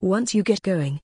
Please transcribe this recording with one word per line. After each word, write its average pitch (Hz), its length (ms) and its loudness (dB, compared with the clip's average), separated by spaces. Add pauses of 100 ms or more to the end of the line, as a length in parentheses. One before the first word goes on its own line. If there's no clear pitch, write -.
once 208 320 0
you 208 100 4
get 202 200 0
going, 147 420 -2